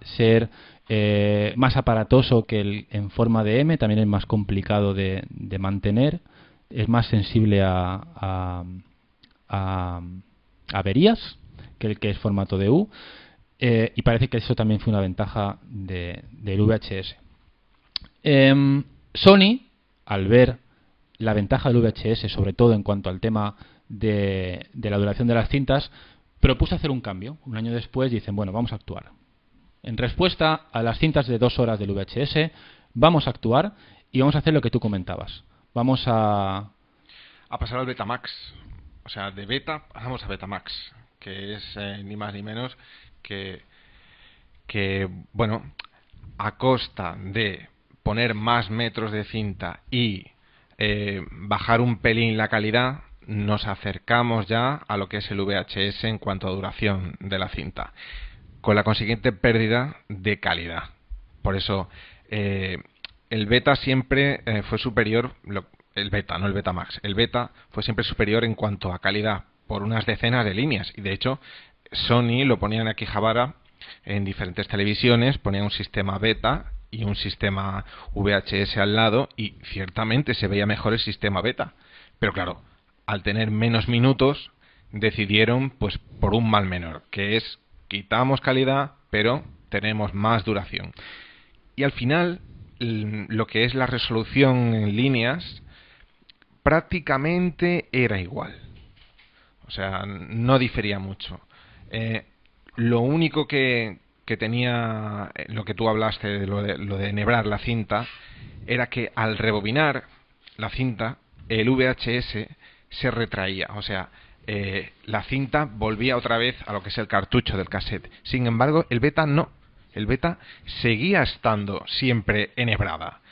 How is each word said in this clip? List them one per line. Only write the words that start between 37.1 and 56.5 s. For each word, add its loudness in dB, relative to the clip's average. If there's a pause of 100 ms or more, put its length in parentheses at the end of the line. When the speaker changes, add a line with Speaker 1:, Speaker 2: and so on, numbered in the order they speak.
Speaker 2:
A -10
pasar -4
al -2
Betamax. -6 (760)
O -20
sea, -8
de -14
beta -6
pasamos -10
a -12
Betamax, -10 (260)
que -12
es, -14
eh, -10
ni -12
más -10
ni -10
menos -10 (460)
que, -10 (1040)
que, -2 (240)
bueno, -2 (640)
a -6
costa -2
de -4 (340)
poner 0
más 0
metros -4
de -4
cinta -6 (100)
y, -2 (500)
eh, -2
bajar 0
un 2
pelín 2
la 0
calidad, 0 (260)
nos -2
acercamos 0
ya 0
a -6
lo -4
que -6
es -8
el -4
V 0
H -2
S -4
en -2
cuanto -4
a -2